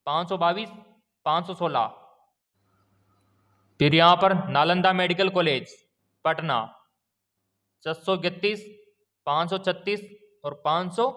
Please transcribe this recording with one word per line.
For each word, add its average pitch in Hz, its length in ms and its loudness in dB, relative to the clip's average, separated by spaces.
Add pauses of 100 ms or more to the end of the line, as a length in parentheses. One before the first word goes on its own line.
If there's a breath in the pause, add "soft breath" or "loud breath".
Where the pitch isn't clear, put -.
पाँच 165 220 -2
सौ 190 100 -2
बाईस, 175 300 0 (580)
पाँच 170 200 0
सौ 185 80 -10
सोलह। 139 360 -2 (1900)
फिर 143 140 4
यहाँ 170 220 8
पर 190 180 4 (160)
नालंदा 175 420 2
मेडिकल 180 380 0
कॉलेज, 156 440 -2 (500)
पटना, 160 320 -2 (1300)
छः 156 80 -4
सौ 190 220 -2
इकतीस, 180 480 -4 (600)
पाँच 160 240 0
सौ 190 100 -2
छत्तीस 190 400 -4 (440)
और 143 200 -10
पाँच 170 300 0
सौ 233 220 2